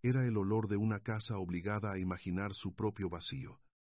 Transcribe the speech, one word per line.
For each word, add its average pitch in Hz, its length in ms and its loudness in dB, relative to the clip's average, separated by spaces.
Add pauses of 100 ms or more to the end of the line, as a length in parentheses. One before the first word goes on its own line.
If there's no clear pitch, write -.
Era 127 240 4
el 113 100 4
olor 104 300 4
de 101 100 2
una 107 220 2
casa 110 400 -4
obligada 98 520 -2
a 95 60 -2
imaginar 92 560 -2
su - 220 -6
propio 101 340 0
vacío. 85 500 -6 (220)